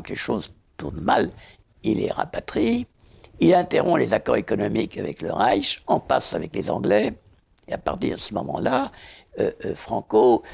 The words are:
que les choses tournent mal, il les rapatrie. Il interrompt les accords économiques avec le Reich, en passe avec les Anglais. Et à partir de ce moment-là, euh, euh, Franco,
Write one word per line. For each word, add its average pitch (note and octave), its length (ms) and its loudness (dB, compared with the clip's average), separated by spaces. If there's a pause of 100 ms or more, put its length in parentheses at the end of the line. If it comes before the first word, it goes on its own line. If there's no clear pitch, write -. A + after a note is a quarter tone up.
que - 60 -14
les - 60 -6
choses - 380 -4 (240)
tournent C#2+ 240 -8
mal, - 280 2 (540)
il A2 140 2
les - 140 0
rapatrie. - 760 -2 (520)
Il E3+ 140 6
interrompt F3 440 2
les B2 160 2
accords A2+ 240 2
économiques G#2+ 600 -2
avec - 240 -6
le - 120 -4
Reich, - 540 0
en - 120 2
passe - 340 -2
avec E2 220 -6
les - 140 -4
Anglais. G#3+ 440 2 (540)
Et - 60 -6
à - 40 -4
partir - 380 -4
de - 40 -10
ce - 140 -8
moment-là, - 580 -2 (480)
euh, - 120 0 (120)
euh, - 120 -6
Franco, - 680 2 (100)